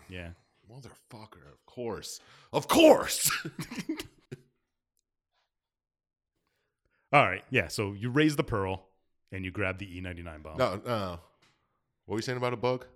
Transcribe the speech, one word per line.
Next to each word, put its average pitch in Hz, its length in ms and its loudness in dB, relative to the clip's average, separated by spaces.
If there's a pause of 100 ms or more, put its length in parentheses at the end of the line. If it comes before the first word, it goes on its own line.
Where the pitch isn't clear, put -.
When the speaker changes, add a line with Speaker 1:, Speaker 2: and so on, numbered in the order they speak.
Speaker 1:
Yeah. 90 220 -12 (400)
Speaker 2:
Motherfucker, 107 840 -20
of - 140 -20
course. 113 540 -8 (320)
Of 147 160 -2
course! - 600 8 (140)
<laughs> 156 60 -6 (3500)
Speaker 1:
All 139 120 8
right, 95 260 0
yeah, 107 180 2
so 101 240 -4
you 104 160 -6
raise 151 280 4
the 151 80 0
Pearl, 95 420 -4 (460)
and 95 120 -8
you 92 60 -6
grab 95 280 -4
the 92 180 -12
E 90 40 -10
ninety-nine 85 420 -12
bomb. 78 160 -10
Speaker 2:
No, 104 280 0
no. 95 340 -4 (840)
What 95 80 -6
were 113 40 -4
you 117 40 -6
saying 127 160 -6
about 123 140 -2
a 120 40 -4
bug? 127 400 -2